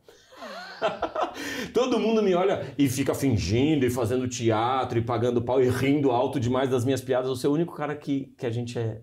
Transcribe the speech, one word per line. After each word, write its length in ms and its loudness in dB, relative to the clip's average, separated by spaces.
<laughs> 920 -6
"Todo 260 2
mundo 220 2
me 120 4
olha 440 0
e 100 4
fica 260 0
fingindo 720 2
e 40 2
fazendo 380 0
teatro 720 0
e 20 2
pagando 400 0
pau 200 2
e 80 4
rindo 420 2
alto 280 0
demais 300 2
das 160 2
minhas 160 0
piadas. 280 0
Você 180 0
é 20 4
o 40 4
único 220 0
cara 200 -6
que, 420 -4
que 80 -6
a 40 -2
gente 280 -4
é, 260 -4